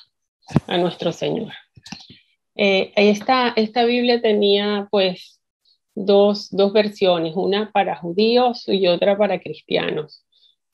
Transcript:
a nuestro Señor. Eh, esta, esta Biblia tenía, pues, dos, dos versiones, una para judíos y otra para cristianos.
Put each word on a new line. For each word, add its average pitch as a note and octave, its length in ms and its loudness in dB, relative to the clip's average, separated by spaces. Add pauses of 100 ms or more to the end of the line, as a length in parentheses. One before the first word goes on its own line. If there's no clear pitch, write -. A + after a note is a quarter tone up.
(680)
a - 120 -2
nuestro F3 340 -2
Señor. - 400 -6 (1040)
Eh, G3 380 0
esta, A#3 580 2
esta A3 300 0
Biblia A#3+ 380 0
tenía, G#3 680 0
pues, F#3+ 520 -4 (520)
dos, G3+ 560 2
dos G3 220 0
versiones, F#3 640 0
una G3 340 -2
para F#3+ 260 -2
judíos A3+ 720 0
y G3 200 0
otra F3+ 320 2
para G3 220 0
cristianos. - 840 -6 (500)